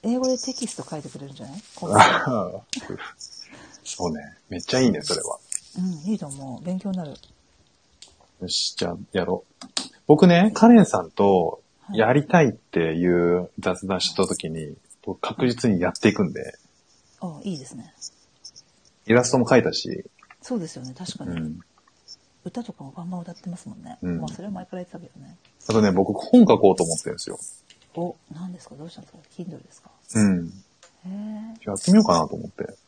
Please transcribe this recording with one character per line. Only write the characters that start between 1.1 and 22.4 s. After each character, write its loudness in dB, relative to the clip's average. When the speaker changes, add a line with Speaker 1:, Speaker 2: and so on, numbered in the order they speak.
Speaker 1:
れ -14
る -16
ん -18
じ -18
ゃ -14
な -16
い？ -16
Speaker 2:
<laughs> 2
そ -6
う -4
ね。 -12
め -10
っ -8
ち -4
ゃ 2
い 6
い 6
ね、 -2
そ -4
れ -6
は。 -10
Speaker 1:
う -4
ん、 -6
い 0
い -6
と -10
思 -12
う。 -18
勉 -6
強 -8
に -4
な -6
る。 -12
Speaker 2:
よ -12
し、 -4
じ -6
ゃ -6
あ、 -10
や -2
ろ -4
う。 -18
僕 8
ね、 6
カ 8
レ 12
ン 8
さ -2
ん -10
と 2
や 2
り 4
た 6
い 4
っ 0
て -2
い 4
う -4
雑 -4
談 -2
し -4
た 2
時 -6
に、 -8
Speaker 1:
は -10
い。 -16
Speaker 2:
僕 -10
確 -2
実 0
に 2
や 0
っ -10
て 6
い 2
く 0
ん -4
で。 -12
Speaker 1:
あ、 -12
い -8
い -10
で -16
す -20
ね。 -18
Speaker 2:
イ 0
ラ 6
ス -2
ト 2
も 2
描 6
い -2
た -2
し。 -8
Speaker 1:
そ -8
う -4
で -8
す -14
よ -14
ね、 -14
確 -14
か -12
に。 -8
Speaker 2:
う -6
ん。 -8